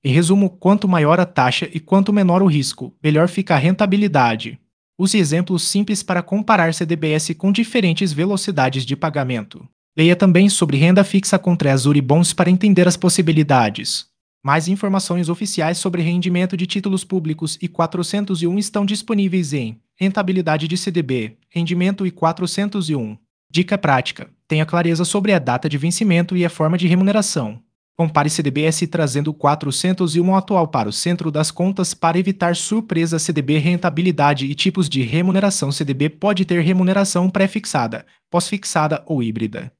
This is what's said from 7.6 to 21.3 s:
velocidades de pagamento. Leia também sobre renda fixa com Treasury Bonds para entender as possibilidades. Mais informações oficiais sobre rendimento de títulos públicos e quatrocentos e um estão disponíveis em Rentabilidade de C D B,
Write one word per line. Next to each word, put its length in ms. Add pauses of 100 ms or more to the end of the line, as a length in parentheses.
velocidades 760
de 120
pagamento. 680 (300)
Leia 200
também 340
sobre 280
renda 260
fixa 360
com 160
Treasury 460
Bonds 320
para 160
entender 380
as 100
possibilidades. 1080 (380)
Mais 220
informações 600
oficiais 480
sobre 240
rendimento 560
de 80
títulos 380
públicos 580
e 60
quatrocentos 720
e 60
um 100
estão 280
disponíveis 680
em 240 (180)
Rentabilidade 720
de 80
C 160
D 120
B, 340 (120)